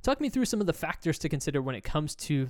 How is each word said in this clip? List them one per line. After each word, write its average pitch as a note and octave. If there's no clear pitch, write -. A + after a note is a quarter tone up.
talk C4+
me D4
through B3+
some G#3
of G3+
the E3+
factors D#3+
to E3
consider C#3+
when C3
it G2+
comes D3+
to C#3